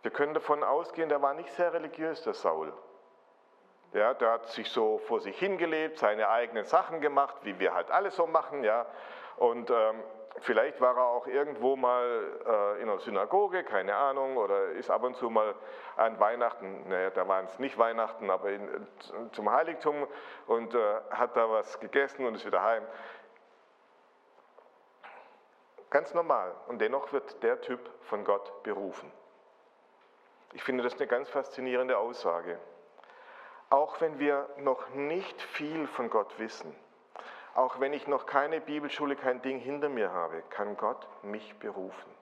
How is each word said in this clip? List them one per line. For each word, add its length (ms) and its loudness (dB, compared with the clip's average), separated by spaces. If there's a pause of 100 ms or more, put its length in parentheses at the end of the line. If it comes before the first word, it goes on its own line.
Wir 80 -2
können 240 0
davon 300 2
ausgehen, 440 0
der 120 4
war 140 2
nicht 180 -10
sehr 200 2
religiös, 500 -4
der 120 -2
Saul. 380 0 (1200)
Ja, 220 4
der 180 4
hat 160 -2
sich 220 -8
so 280 2
vor 220 0
sich 180 -8
hingelebt, 600 0
seine 300 4
eigenen 360 2
Sachen 360 2
gemacht, 420 2
wie 160 -6
wir 160 4
halt 160 0
alles 260 2
so 100 4
machen. 380 0
Ja? 220 4 (500)
Und, 340 4
ähm, 320 4 (360)
vielleicht 420 2
war 160 6
er 80 6
auch 220 0
irgendwo 500 2
mal, 720 2
äh, 360 2
in 60 -2
einer 120 0
Synagoge, 640 0
keine 320 0
Ahnung, 400 2
oder 340 2
ist 200 -6
ab 120 2
und 140 -2
zu 120 -2
mal 260 2 (420)
an 220 2
Weihnachten, 680 0
naja, 220 2
da 180 0
waren 180 2
es 120 -14
nicht 200 -4
Weihnachten, 520 2
aber 200 2
in, 360 -6 (460)
zum 180 0
Heiligtum 560 0 (400)
und, 280 0
äh, 260 2 (100)
hat 260 0
da 140 4
was 300 0
gegessen 440 0
und 120 -2
ist 100 -8
wieder 160 2
heim. 220 4 (3000)
Ganz 240 2
normal. 400 -2 (140)
Und 120 -6
dennoch 320 0
wird 300 -4
der 180 2
Typ 200 -6 (220)
von 220 -6
Gott 380 -2
berufen. 480 -6 (1400)
Ich 100 -14
finde 220 -2
das 100 -2
eine 140 -4
ganz 200 0
faszinierende 680 -2
Aussage. 640 -4 (1120)
Auch 300 4
wenn 200 -2
wir 360 2
noch 340 0
nicht 520 -4
viel 460 -6
von 200 -4
Gott 300 0
wissen, 360 -8 (800)
auch 260 2
wenn 120 0
ich 140 -6
noch 200 0
keine 340 2
Bibelschule, 560 -4
kein 260 0
Ding 160 -2
hinter 300 -4
mir 240 0
habe, 380 -4
kann 260 -4
Gott 320 -2 (140)
mich 360 -10
berufen. 640 -10